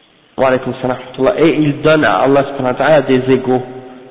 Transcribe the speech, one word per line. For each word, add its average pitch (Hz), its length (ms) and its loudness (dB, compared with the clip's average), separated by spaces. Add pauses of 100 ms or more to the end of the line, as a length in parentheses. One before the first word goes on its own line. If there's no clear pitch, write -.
(360)
Wa 131 120 2
alaykum 127 320 -2
salam 123 160 -4
wa - 80 -14
rahmatullah. 131 360 -2
Et 147 160 4
il 143 260 -2
donne 151 220 2
à 104 160 2
Allah 135 240 2
subhanahu 127 280 -4
wa 123 60 -8
ta'ala 143 240 2
des 131 320 0
égaux 127 280 0 (480)